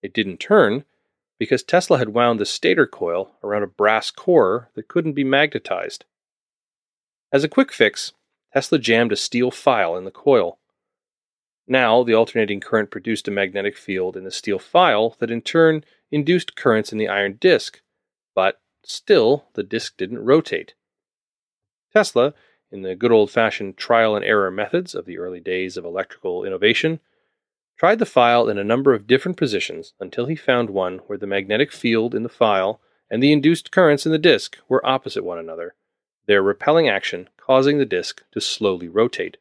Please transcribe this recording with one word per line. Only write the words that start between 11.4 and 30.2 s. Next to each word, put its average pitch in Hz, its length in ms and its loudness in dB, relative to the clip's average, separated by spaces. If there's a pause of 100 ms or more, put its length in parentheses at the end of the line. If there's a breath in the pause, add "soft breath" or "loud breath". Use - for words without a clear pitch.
Now, 123 360 2
the 117 100 0
alternating 110 480 0
current 107 300 -2
produced 107 380 -8
a - 20 -6
magnetic 98 480 -4
field 92 360 -6
in 95 100 -12
the 95 60 -12
steel 98 280 -6
file 117 640 2
that 113 100 -4
in 117 100 -4
turn 160 460 2 (240)
induced 151 440 -2
currents 110 380 0
in 107 60 -8
the 107 100 -2
iron 101 320 -4
disc, - 400 0 (540)
but 95 260 0 (220)
still, 143 720 2
the 107 80 -8
disc 104 340 -10
didn't 104 260 -8
rotate. 123 520 0 (1200)
Tesla, 147 400 2 (380)
in 98 100 -14
the 92 120 -8
good 117 160 0
old-fashioned 107 680 0
trial 113 380 2
and 101 100 -4
error 101 240 0
methods 104 460 -6
of - 100 -10
the 90 140 -14
early 90 220 -10
days 92 360 -6
of 87 80 -10
electrical 90 600 -8
innovation, 107 560 -2 (760)
tried 208 220 2
the 240 80 0
file 120 420 4
in 101 100 -4
a 101 60 -6
number 127 300 2
of 104 140 -6
different 131 280 0
positions 85 640 -6
until 120 280 -8